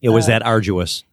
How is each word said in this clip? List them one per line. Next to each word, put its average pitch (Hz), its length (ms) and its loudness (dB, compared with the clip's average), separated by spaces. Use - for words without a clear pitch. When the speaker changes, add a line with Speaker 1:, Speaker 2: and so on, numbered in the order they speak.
Speaker 1:
It 123 100 0
was 113 160 4
Speaker 2:
Uh, - 20 -2
Speaker 1:
that 113 180 0
arduous. 98 560 -2